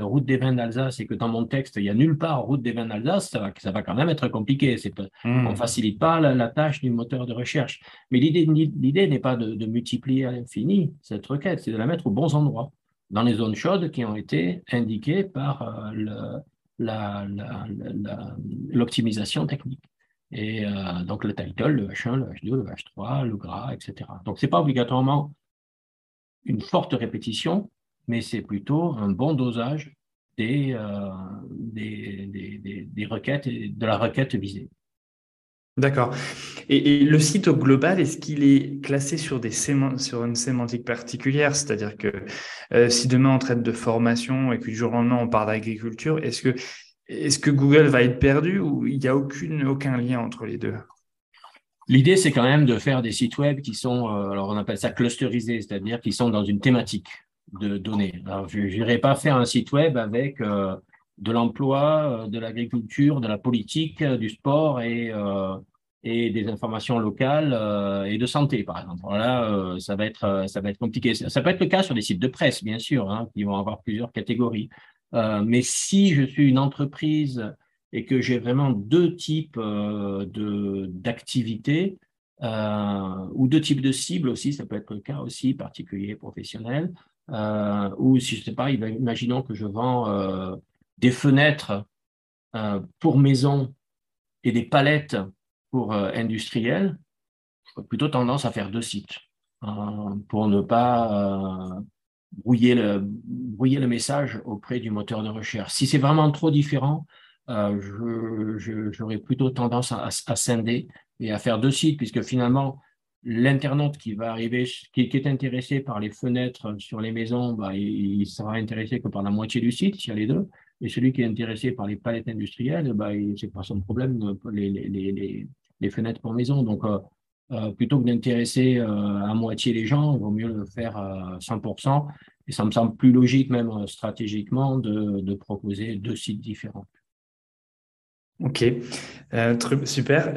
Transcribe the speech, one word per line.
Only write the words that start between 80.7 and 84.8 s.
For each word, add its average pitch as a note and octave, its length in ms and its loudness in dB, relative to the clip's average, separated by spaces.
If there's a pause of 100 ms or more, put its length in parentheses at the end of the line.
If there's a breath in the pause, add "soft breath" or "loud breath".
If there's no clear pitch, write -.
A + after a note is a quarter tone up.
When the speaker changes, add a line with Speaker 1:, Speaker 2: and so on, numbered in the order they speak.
Speaker 1:
d'activités, A#2 1080 -2 (440)
euh, G2+ 920 -2
ou C3 140 4
deux D3 120 6
types C#3+ 200 0
de C3 120 2
cibles E3 360 -2
aussi, C3+ 240 -2
ça C#3+ 120 -8
peut G#2 120 -8
être G#2 180 -10